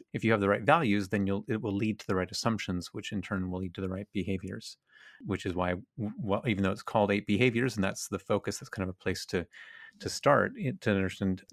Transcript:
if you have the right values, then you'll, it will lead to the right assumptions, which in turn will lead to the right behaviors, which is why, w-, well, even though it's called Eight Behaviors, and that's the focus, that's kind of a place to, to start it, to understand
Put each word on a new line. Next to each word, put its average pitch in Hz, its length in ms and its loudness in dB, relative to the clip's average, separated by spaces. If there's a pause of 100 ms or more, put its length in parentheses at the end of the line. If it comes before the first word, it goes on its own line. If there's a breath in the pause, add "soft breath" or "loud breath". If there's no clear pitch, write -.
(140)
if 104 100 -4
you 110 80 4
have 104 100 4
the 98 60 4
right 101 140 4
values, 104 480 4
then 101 160 0
you'll, 98 220 0
it 110 120 -2
will 101 160 -2
lead 107 240 -2
to - 60 -18
the 101 80 0
right 92 160 0
assumptions, 101 640 -2
which - 180 -10
in 98 120 -4
turn 92 260 -4
will 92 120 -4
lead 92 120 -6
to - 80 -8
the 92 80 -2
right 95 240 -6
behaviors, 95 640 -4 (480 soft breath)
which 98 220 -4
is 85 80 -2
why, 90 140 0 (280)
w-, 107 220 -4
well, 107 260 0
even 101 180 2
though 95 80 4
it's 107 120 -6
called 104 260 2
Eight 101 160 0
Behaviors, 117 500 2
and 98 80 0
that's 98 260 -4
the 95 100 -4
focus, - 400 -2
that's 135 100 -14
kind 95 180 -4
of - 20 -6
a - 140 -12
place 95 240 -4
to, 85 200 -2 (540 loud breath)
to - 60 -8
start 123 480 4
it, 135 260 -4
to 110 100 2
understand 95 500 0 (120)